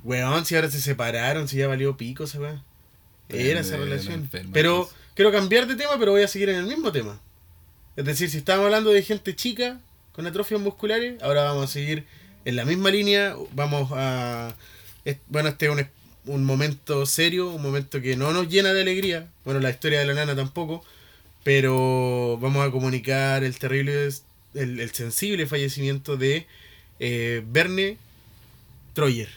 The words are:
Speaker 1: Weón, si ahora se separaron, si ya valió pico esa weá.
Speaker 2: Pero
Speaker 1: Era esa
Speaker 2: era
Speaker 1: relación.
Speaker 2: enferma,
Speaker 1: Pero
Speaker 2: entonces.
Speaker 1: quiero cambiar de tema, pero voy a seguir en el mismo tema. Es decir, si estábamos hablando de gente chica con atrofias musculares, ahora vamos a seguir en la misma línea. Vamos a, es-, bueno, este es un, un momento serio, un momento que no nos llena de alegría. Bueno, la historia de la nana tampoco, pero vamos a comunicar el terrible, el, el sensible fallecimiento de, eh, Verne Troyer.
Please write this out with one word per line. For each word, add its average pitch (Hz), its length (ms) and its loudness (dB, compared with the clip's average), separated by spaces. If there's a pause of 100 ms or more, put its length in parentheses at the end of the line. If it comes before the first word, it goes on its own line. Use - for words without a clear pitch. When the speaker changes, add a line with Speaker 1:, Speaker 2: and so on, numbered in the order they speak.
Speaker 1:
Weón, 127 420 0
si 170 80 -2
ahora 160 160 2
se 143 100 -2
separaron, 131 680 0
si 135 100 -2
ya 139 80 2
valió 135 320 0
pico 131 260 -8
esa 147 140 -10
weá. 143 240 -8 (680)
Speaker 2:
Pero 123 220 -4
Speaker 1:
Era 165 100 0
esa 151 140 -4
Speaker 2:
era 139 100 -4
Speaker 1:
relación. 143 300 -4
Speaker 2:
enferma, 95 380 -8
Speaker 1:
Pero 160 240 4
Speaker 2:
entonces. 180 200 -2 (180)
Speaker 1:
quiero 208 160 6
cambiar 208 380 4
de 262 80 -2
tema, 285 240 0
pero 208 100 6
voy 202 120 8
a 202 40 4
seguir 196 220 -2
en 185 80 0
el 180 100 -2
mismo 285 240 -2
tema. 110 300 -4 (760)
Es 139 100 -6
decir, 151 240 -2
si 151 100 -4
estábamos 190 280 2
hablando 214 240 4
de 202 140 8
gente 196 320 -4
chica 247 420 -4 (340)
con 160 140 -10
atrofias 202 340 -2
musculares, 226 600 -2
ahora 143 220 2
vamos 143 260 0
a - 20 -8
seguir 147 340 -4 (380)
en 123 120 -2
la 120 80 -2
misma 185 260 2
línea. 202 460 2 (160)
Vamos 143 400 -2
a, 123 600 -4 (520)
es-, 139 140 -4 (100)
bueno, 151 220 0
este 147 160 -2
es 147 60 2
un, 143 140 -2 (480)
un 135 100 2
momento 139 640 0
serio, 170 440 0
un 156 120 -8
momento 139 380 -4
que 127 160 -2
no 143 160 0
nos 175 160 0
llena 190 240 4
de 190 80 2
alegría. 185 480 -2 (160)
Bueno, 135 160 0
la 131 100 2
historia 147 300 0
de 143 60 0
la 143 80 0
nana 147 200 -2
tampoco, 156 480 -6 (640)
pero 127 960 2
vamos 139 260 2
a 135 60 0
comunicar 131 720 0
el 127 140 -2
terrible, 139 500 0 (460)
el, 123 260 -4
el 117 120 -6
sensible 160 540 -2
fallecimiento 139 680 -2
de, 139 300 0 (520)
eh, 117 480 -2
Verne 185 500 0 (1000)
Troyer. 123 420 0